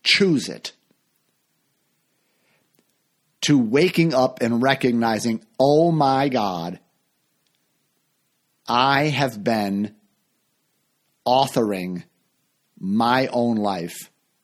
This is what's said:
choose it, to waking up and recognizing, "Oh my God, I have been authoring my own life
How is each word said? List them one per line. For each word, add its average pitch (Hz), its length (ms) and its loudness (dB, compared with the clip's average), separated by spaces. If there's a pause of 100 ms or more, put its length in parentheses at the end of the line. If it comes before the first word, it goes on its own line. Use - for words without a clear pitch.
choose 175 460 2
it, 69 240 -14 (2750)
to 147 160 2
waking 151 560 2
up 127 280 0
and 117 220 0
recognizing, 117 800 0 (160)
"Oh 151 320 4
my 139 380 2
God, 92 500 -4 (1900)
I 135 420 2
have 127 360 -4
been 104 500 -2 (1300)
authoring 104 760 0 (760)
my 117 480 0
own 120 300 -2
life 95 520 -6 (340)